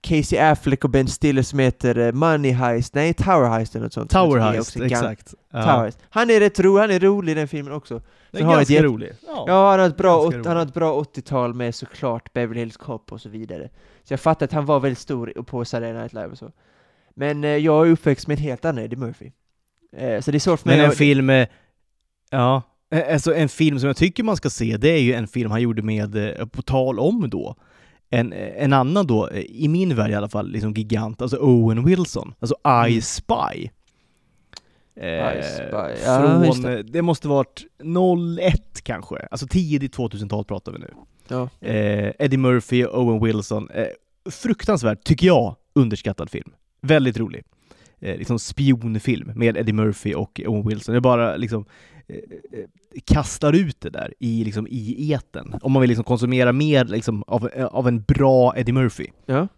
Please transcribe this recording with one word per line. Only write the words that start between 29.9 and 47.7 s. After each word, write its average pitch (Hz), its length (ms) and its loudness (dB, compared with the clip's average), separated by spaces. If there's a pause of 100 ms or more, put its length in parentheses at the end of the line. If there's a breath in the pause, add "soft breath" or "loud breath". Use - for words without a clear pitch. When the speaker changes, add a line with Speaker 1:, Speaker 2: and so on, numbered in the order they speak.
Speaker 2:
värld 110 160 0
i 104 40 -2
alla 101 140 -4
fall, 98 220 -6
liksom 107 220 -4
gigant, 110 480 -4
alltså 127 160 -4
Owen 120 480 4
Wilson, 180 540 0
alltså 117 160 -2 (100)
I 120 260 4
Speaker 1:
Mm. 113 100 2
Speaker 2:
Spy. - 680 -4 (1300 loud breath)
Eh, 82 440 -6
Speaker 1:
I 67 40 -8
Spy. 76 600 -8
Ja, 131 160 2
Speaker 2:
från, 165 240 6
Speaker 1:
just 127 180 2
det. 123 160 -4
Speaker 2:
eh, 101 60 -10
det 147 160 -4
måste 165 260 0
varit 139 380 -2 (180)
noll 175 560 0
ett - 440 -2
kanske, 95 320 -10 (160)
alltså 127 160 -8
tidigt 147 460 -2
tvåtusental 104 520 -6
pratar - 260 -10
vi - 80 -14
nu. - 140 -18 (340)
Speaker 1:
Ja. 127 220 -6 (180)
Speaker 2:
Eh, 104 520 -2
Eddie 135 180 0
Murphy 123 480 2
och 127 180 -4
Owen 113 200 2
Wilson, 107 460 -4
eh, 107 160 -4 (460)
fruktansvärt, 117 720 -2
tycker 160 240 2
jag, 120 280 4 (180)
underskattad 107 560 0
film. - 220 -12 (300)
Väldigt 131 360 2
rolig. 107 260 -6 (560 soft breath)